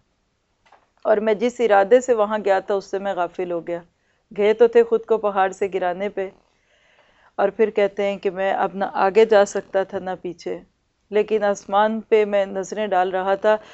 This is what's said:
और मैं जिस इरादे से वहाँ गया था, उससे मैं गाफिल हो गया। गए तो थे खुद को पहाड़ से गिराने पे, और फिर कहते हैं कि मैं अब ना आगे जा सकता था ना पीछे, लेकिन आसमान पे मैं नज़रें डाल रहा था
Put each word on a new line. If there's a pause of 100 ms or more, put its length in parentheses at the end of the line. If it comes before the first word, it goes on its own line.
(1040)
और
मैं
जिस
इरादे
से
वहाँ
गया
था,
उससे
मैं
गाफिल
हो
गया। (480)
गए
तो
थे
खुद
को
पहाड़
से
गिराने
पे, (1080)
और
फिर
कहते
हैं
कि
मैं
अब
ना
आगे
जा
सकता
था
ना
पीछे, (480)
लेकिन
आसमान
पे
मैं
नज़रें
डाल
रहा
था (160)